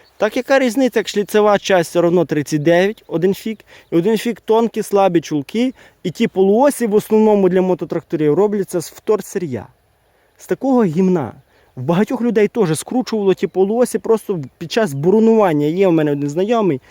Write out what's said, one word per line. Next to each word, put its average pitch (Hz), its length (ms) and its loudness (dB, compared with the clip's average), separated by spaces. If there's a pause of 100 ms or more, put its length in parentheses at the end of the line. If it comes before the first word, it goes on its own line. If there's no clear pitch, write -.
(160)
Так 214 200 -2
яка 269 220 2
різниця, 254 420 0
як - 80 -4
шліцева 208 500 2
часть 175 320 0
все 175 100 0
одно 170 240 2
тридцять 151 380 -4
дев'ять, 175 440 2
один 165 280 -2
фік, - 300 -10 (260)
і 160 60 -2
один 202 200 2
фік 226 240 -4
тонкі, 220 420 0
слабі 190 380 2
чулки, 208 540 -4 (280)
і 180 80 -6
ті - 180 -2
полуосі 226 580 2
в 202 80 0
основному 214 540 2
для 185 140 0
мототракторів 165 720 -2
робляться 196 460 -2
з - 100 -12
вторсир'я. 175 760 -6 (720)
З - 80 -20
такого 247 380 0
гімна. 170 480 0 (440)
В 127 60 -10
багатьох 196 400 -2
людей 214 260 2
теж 165 300 -2
скручувало 214 560 -2
ті - 120 -6
полуосі 214 520 0
просто 208 420 -2 (180)
під 165 140 -12
час 214 200 0
бурунування. 185 720 2
Є 185 220 0
в 175 40 2
мене 151 200 2
один 143 160 -4
знайомий, 190 520 -2 (100)